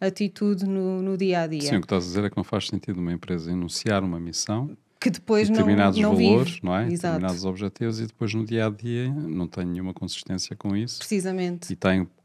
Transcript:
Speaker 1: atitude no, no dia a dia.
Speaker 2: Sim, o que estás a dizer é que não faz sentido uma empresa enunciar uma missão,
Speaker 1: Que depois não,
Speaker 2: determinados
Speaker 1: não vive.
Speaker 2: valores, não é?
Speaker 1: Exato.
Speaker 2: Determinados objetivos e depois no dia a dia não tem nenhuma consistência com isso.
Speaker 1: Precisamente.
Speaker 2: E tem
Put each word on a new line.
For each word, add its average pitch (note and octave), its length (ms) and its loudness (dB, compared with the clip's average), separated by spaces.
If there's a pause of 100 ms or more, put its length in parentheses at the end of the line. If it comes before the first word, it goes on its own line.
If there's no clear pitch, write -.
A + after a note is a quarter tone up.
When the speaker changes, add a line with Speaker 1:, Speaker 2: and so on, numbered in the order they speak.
Speaker 1:
atitude G3+ 680 0
no, F#3+ 340 0
no F#3+ 160 -2
dia F3+ 260 2
a E3 40 -2
dia. D#3 160 -4
Speaker 2:
Sim, C#3 140 2
o F2+ 40 2
que - 60 -4
estás F#2 180 0
a - 40 -6
dizer G2 160 0
é G2 60 0
que - 60 -8
não G2 80 0
faz - 220 -2
sentido F#2+ 340 -4
uma E2+ 120 -2
empresa E2+ 380 -4
enunciar F2+ 520 0
uma F2+ 160 -2
missão, G#2 580 -4 (240)
Speaker 1:
Que - 100 2
depois G#3+ 380 2
não, A3 100 4
Speaker 2:
determinados G3+ 420 6
Speaker 1:
não G#3 160 4
vive. - 140 8
Speaker 2:
valores, F3 320 4
não F2+ 140 0
é? A2+ 160 0
Speaker 1:
Exato. E3+ 220 -2
Speaker 2:
Determinados F2+ 300 -2
objetivos G#2 560 -4
e A2+ 80 -4
depois G#2+ 260 -4
no A2 100 0
dia A2 220 0
a A2 40 2
dia A#2 420 -4
não F#2 340 -4
tem F#2 180 -6
nenhuma F2+ 300 -4
consistência - 640 -8
com G2+ 200 -2
isso. A#2 220 -4
Speaker 1:
Precisamente. F#3 720 -4
Speaker 2:
E F2 40 -8
tem F#2 320 2 (160)